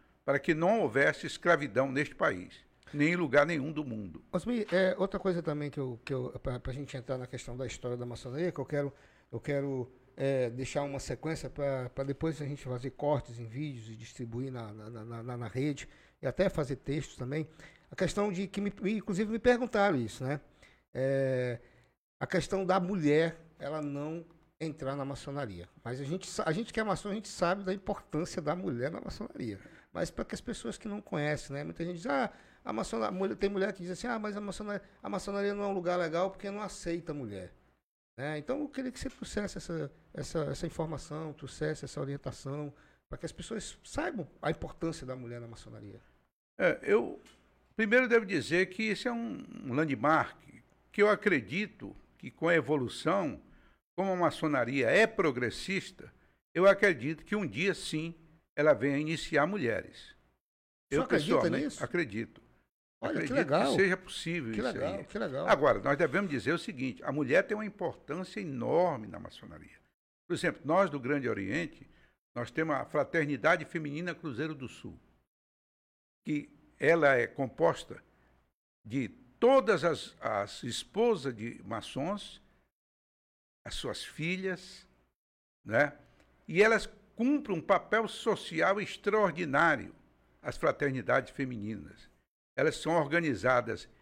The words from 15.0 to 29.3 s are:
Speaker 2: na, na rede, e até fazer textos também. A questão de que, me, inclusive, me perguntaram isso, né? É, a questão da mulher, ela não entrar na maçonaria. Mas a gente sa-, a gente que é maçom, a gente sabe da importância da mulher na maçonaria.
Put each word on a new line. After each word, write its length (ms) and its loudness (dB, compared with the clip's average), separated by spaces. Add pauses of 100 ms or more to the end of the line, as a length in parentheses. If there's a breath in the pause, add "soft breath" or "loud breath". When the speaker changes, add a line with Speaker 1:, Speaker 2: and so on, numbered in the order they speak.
Speaker 2:
na, 140 -6
na 100 -6
rede, 400 -2 (340 soft breath)
e 40 -4
até 240 2
fazer 280 -2
textos 400 -4
também. 300 -4 (440 loud breath)
A 40 -16
questão 360 2
de 160 -2
que, 120 -6
me, 140 0 (120)
inclusive, 460 0
me 60 -2
perguntaram 580 4
isso, 280 -2
né? 180 -2 (500 soft breath)
É, 680 0 (600 soft breath)
a 60 -4
questão 400 0
da 140 4
mulher, 580 4 (220)
ela 200 -4
não 460 -6 (340)
entrar 360 -4
na 100 -4
maçonaria. 640 -6 (140)
Mas 160 -6
a 40 -6
gente 220 -4
sa-, 220 -4
a 40 4
gente 220 -2
que 60 -2
é 40 4
maçom, 260 0
a 40 -2
gente 140 -6
sabe 360 2
da 100 0
importância 680 -4
da 140 0
mulher 340 -2
na 120 -8
maçonaria. 580 -8 (320 loud breath)